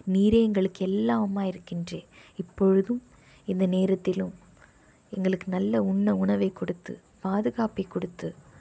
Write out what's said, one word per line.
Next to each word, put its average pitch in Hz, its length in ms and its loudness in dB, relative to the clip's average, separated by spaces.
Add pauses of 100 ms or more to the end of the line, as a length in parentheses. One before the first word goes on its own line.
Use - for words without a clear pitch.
(120)
நீரே 214 300 6
எங்களுக்கு 196 440 0
எல்லாமா 202 640 0
இருக்கின்றே. 175 520 -10 (320)
இப்பொழுதும் 196 640 2 (440)
இந்த 190 200 0
நேரத்திலும் 185 680 0 (800)
எங்களுக்கு 190 400 -2
நல்ல 202 320 0
உண்ண 196 340 2
உணவை 190 360 2
கொடுத்து, - 460 -8 (220)
பாதுகாப்பை 214 680 -2
கொடுத்து, 175 460 -8 (260)